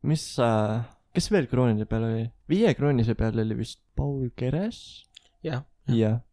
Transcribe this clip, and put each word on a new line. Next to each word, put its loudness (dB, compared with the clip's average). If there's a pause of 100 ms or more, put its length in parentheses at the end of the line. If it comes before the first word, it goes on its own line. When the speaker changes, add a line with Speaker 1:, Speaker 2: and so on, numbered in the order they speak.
Speaker 1:
Mis 0
sa... 2 (580)
Kes -2
veel 2
kroonide 2
peal -2
oli? -2 (180)
Viie 4
kroonide 2
peal 0
oli -2
vist -8 (100)
Paul -4
Keres? -4 (560)
Speaker 2:
Jah. -8 (220)
Speaker 1:
Jah. 2 (120)